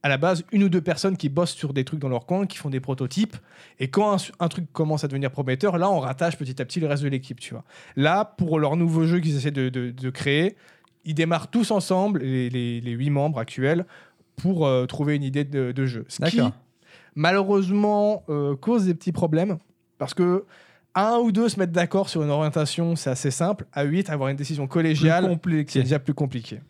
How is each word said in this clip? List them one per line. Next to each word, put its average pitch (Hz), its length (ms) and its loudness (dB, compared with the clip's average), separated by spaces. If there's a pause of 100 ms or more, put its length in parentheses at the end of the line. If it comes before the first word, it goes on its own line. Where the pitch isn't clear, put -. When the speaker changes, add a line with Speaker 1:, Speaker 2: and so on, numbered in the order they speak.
Speaker 1:
à 143 80 0
la 135 80 2
base 170 340 0
une 202 120 4
ou 196 60 4
deux 175 120 2
personnes 180 360 0
qui 151 120 -2
bossent 170 240 0
sur 139 180 -6
des 135 140 0
trucs 156 140 -8
dans 135 100 -4
leur 120 160 -4
coin, 190 220 -2
qui - 100 -10
font 143 140 -6
des 131 80 -2
prototypes, 131 580 -4 (420)
et 131 100 -2
quand 208 220 2
un, 190 60 2 (220)
un 170 80 0
truc 165 260 -4
commence 156 300 0
à 147 40 -4
devenir 135 220 -2
prometteur, 139 480 0
là, 175 140 2
on 175 80 2
rattache 135 380 -2
petit 131 260 -8
à - 20 -2
petit 175 140 -6
le 156 80 0
reste 143 160 0
de 143 60 -2
l'équipe, 131 300 -6
tu - 140 -14
vois. 113 100 -14 (320)
Là, 170 300 4
pour 165 320 0
leur 151 180 2
nouveau 165 300 2
jeu 175 140 2
qu'ils 156 180 0
essaient 143 140 -2
de, 131 180 -2
de, 123 220 -6
de 131 180 -6
créer, 147 460 0 (500)
ils 156 80 -4
démarrent 165 380 0
tous 226 180 2
ensemble, 190 520 2
les, 127 280 0
les, 120 320 -4
les 120 100 -6
huit 131 200 -2
membres 143 260 0
actuels, 139 480 0 (500)
pour, 170 300 0
euh, 127 220 2
trouver 147 280 -2
une 143 80 -2
idée 135 200 -2
de, 135 280 -2
de 135 140 0
jeu. 120 220 -4
Ce - 180 -6
qui, 196 120 2
Speaker 2:
D'accord. 233 160 2 (600)
Speaker 1:
malheureusement, 202 1120 2
euh, 143 260 0
cause 214 300 2
des 180 80 4
petits 165 180 -4
problèmes, 165 460 0 (400)
parce 123 160 -6
que 180 320 2 (500)
un 220 240 2
ou 233 120 4
deux 226 160 4
se 196 120 -2
mettre 180 120 2
d'accord 180 380 0
sur 165 120 -2
une 147 80 0
orientation, 156 680 0
c'est 143 140 -4
assez 131 220 -2
simple. 185 400 -2
À 143 120 -2
huit, 165 260 0
avoir 139 200 -2
une 139 60 -2
décision 143 320 -6
collégiale, 160 580 4
Speaker 2:
Plus 175 80 2
compliqué. 160 380 0
Speaker 1:
c'est 131 120 2
déjà 139 160 2
plus 135 140 -2
compliqué. 123 460 -4 (100)